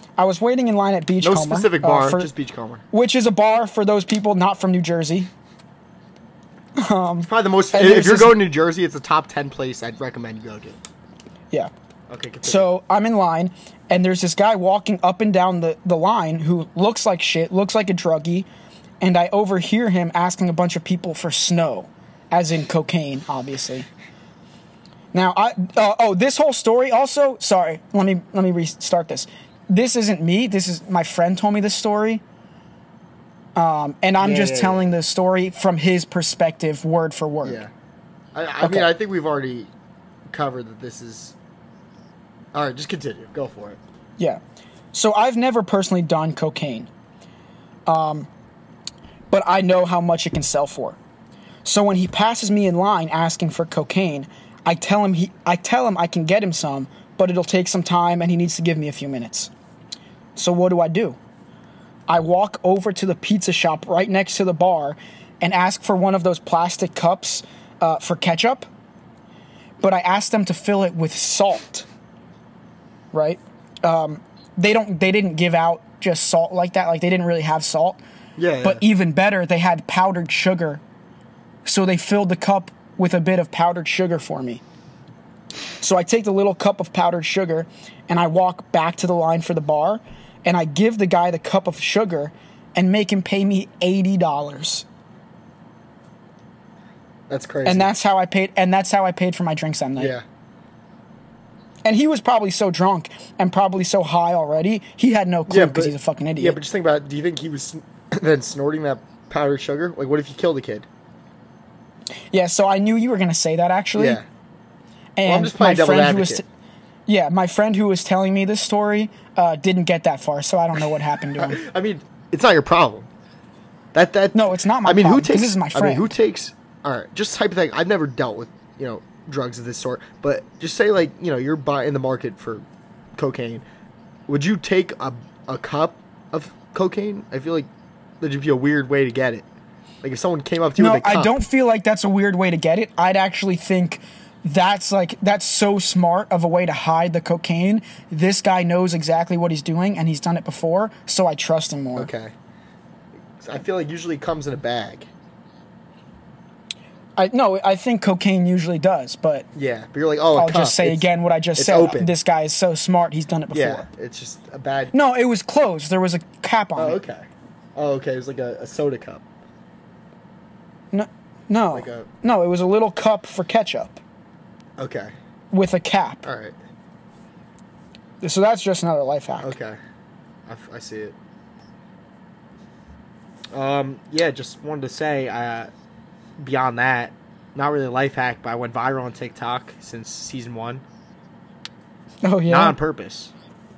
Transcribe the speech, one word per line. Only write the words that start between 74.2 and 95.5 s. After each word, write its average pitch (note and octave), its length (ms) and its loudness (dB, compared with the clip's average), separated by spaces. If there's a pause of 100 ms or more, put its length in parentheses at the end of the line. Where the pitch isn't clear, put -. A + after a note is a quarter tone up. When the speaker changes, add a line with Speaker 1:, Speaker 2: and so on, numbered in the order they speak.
Speaker 1:
they G3+ 160 4
don't, G#3 260 0
they F#3 120 4
didn't F#3+ 240 0
give E3+ 200 2
out E3 260 2 (200)
just F3 260 0
salt E3+ 240 2
like F3+ 220 -2
that. F3+ 140 0
Like, E3 140 0
they F3 80 2
didn't F3+ 180 2
really E3+ 160 0
have D#3 200 0
salt. E3 340 0 (400)
Speaker 2:
Yeah, D#3+ 260 0
Speaker 1:
But F#3+ 200 2
Speaker 2:
yeah. G#3+ 80 6
Speaker 1:
even F3+ 220 2
better, F#3+ 320 2
they E3+ 140 0
had E3+ 280 0
powdered F#3 440 0
sugar. E3 500 -2 (840)
So F#3+ 200 2
they F#3 120 2
filled G3+ 320 0
the F3+ 60 0
cup F#3+ 360 0 (260)
with F3+ 160 0
a F3 80 2
bit F3+ 180 2
of E3 120 -4
powdered F3 360 0
sugar F3 320 -2
for D3 220 -8
me. A#2+ 200 -10 (1160)
So - 160 0
I F3+ 80 2
take A3+ 220 0
the G#3 80 0
little G3 220 2
cup G3+ 240 0
of F3 140 -6
powdered F3 320 0
sugar E3 420 -2 (420)
and E3+ 100 2
I E3+ 80 2
walk F3+ 440 0
back E3+ 260 0
to F#3 100 -2
the F3 80 0
line E3 260 0
for E3+ 120 -6
the E3 80 -2
bar D3+ 380 0 (440)
and F3 140 2
I E3 80 0
give G#3 320 2
the G3+ 80 2
guy F3 240 2
the E3+ 100 -4
cup - 280 0
of F3 120 -6
sugar F3 520 -2 (440)
and F#3 160 4
make G#3 220 0
him G3 80 0
pay G3 240 -2
me G3 240 0 (100)
eighty F#3+ 380 0
dollars. D3 680 -4 (2500)